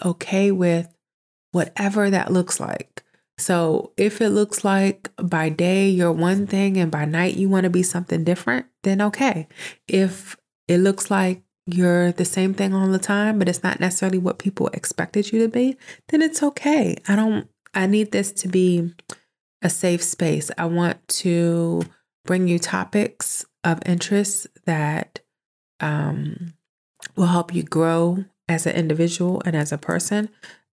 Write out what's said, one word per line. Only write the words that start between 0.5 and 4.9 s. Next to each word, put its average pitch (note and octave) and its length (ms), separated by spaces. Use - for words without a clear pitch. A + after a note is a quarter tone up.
with F3 380
whatever G3+ 580
that F#3+ 220
looks F3+ 260
like. - 460
So E3+ 580
if G#3 240
it A3 100
looks G#3 340
like G3 520